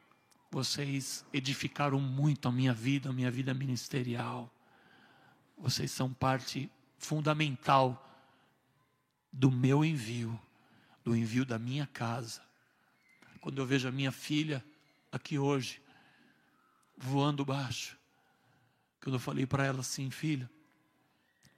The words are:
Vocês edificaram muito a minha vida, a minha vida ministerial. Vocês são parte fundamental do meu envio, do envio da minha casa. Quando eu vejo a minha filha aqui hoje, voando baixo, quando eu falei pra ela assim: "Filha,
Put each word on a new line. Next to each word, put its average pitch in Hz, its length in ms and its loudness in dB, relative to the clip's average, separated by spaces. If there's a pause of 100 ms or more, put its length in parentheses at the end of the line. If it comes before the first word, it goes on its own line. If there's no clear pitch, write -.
(500)
Vocês 139 800 -4
edificaram 139 680 0
muito 139 480 2
a 123 40 2
minha 127 220 4
vida, 131 360 0
a 127 40 -2
minha 127 160 0
vida 131 240 -2
ministerial. 123 1000 -4 (1040)
Vocês - 340 -2
são 131 200 -2
parte 131 600 -2 (260)
fundamental 147 1040 2 (1300)
do 135 200 6
meu 131 340 6
envio, 117 540 -2 (640)
do 117 120 2
envio 117 300 2
da 117 140 -2
minha 131 260 -2
casa. 117 560 -6 (1000)
Quando 135 200 -6
eu 131 60 -2
vejo 131 220 2
a 127 40 -2
minha 135 200 -2
filha 151 540 -2 (460)
aqui - 260 -4
hoje, 139 440 0 (1160)
voando 139 480 2
baixo, 135 500 -4 (1040)
quando 131 160 -2
eu 123 40 0
falei 139 260 -2
pra 139 200 2
ela 131 160 0
assim: 135 280 -4
"Filha, 135 400 -4 (1080)